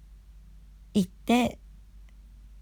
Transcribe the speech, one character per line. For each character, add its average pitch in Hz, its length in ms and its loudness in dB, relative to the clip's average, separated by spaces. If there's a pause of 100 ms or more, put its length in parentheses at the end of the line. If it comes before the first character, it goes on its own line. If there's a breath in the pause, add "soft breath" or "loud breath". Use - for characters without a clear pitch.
(920)
行 196 120 2
っ - 60 -18
て、 - 480 -2 (1040)